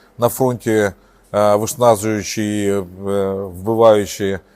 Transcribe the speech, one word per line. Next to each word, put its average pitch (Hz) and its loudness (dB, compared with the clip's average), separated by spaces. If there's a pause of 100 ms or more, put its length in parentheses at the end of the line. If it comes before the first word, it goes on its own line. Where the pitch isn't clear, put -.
(180)
на 117 0
фронті, 123 -2
е, 104 0
виснажуючи 107 0
і, 104 -2
е, 101 -2 (500)
вбиваючи 101 2 (160)